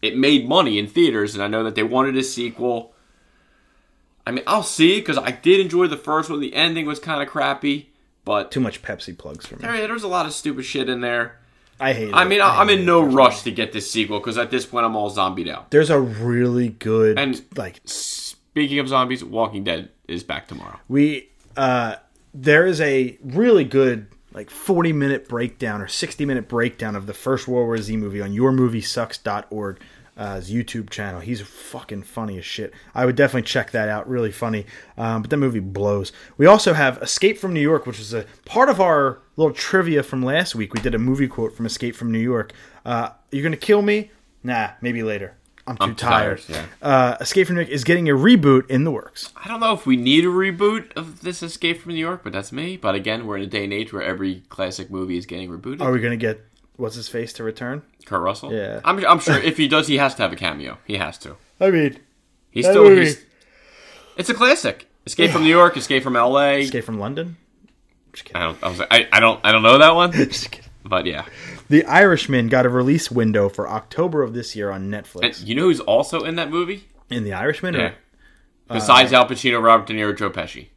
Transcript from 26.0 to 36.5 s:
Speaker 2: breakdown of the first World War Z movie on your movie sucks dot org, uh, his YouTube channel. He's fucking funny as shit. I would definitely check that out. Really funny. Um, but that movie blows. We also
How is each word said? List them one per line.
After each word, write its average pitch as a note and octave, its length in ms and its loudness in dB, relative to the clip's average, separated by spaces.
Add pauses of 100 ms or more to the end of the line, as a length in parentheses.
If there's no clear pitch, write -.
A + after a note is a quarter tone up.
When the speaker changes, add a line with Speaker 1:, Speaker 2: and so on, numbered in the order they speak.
Speaker 2:
breakdown A#2 480 -2
of G2 120 -10
the G#2 60 -12
first C3 320 -4
World B2 200 0
War A#2 120 -2
Z A2 200 -6
movie G2+ 240 -6
on G2+ 100 -6
your B2+ 220 2
movie B2 260 2
sucks - 380 -6
dot G#2 320 -8
org, G2+ 320 -10 (340)
uh, G2+ 220 -10
his F2+ 120 -12
YouTube A2+ 400 -6
channel. F#2+ 300 -10
He's G2+ 220 -8
fucking G2+ 640 -16
funny G#2+ 340 -10
as F2 80 -14
shit. - 280 -12 (220)
I B2 100 0
would B2+ 120 0
definitely C3+ 300 2
check - 240 -4
that G#2+ 180 -2
out. G#2+ 200 -6
Really A#2+ 220 -4
funny. A2 340 -6 (320)
Um, A2+ 260 -4
but A2+ 60 -10
that D3+ 80 0
movie B2+ 220 0
blows. G2 540 -4 (240)
We C#3+ 80 6
also G3+ 260 8